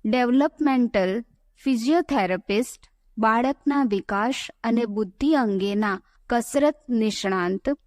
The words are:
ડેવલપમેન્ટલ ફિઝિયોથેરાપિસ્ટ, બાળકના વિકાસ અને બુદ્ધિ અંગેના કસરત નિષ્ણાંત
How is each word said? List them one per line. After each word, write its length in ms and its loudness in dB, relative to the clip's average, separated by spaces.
ડેવલપમેન્ટલ 1200 2
ફિઝિયોથેરાપિસ્ટ, 1160 0
બાળકના 680 0
વિકાસ 560 -2
અને 200 0
બુદ્ધિ 500 -2
અંગેના 680 0
કસરત 480 0
નિષ્ણાંત 840 -2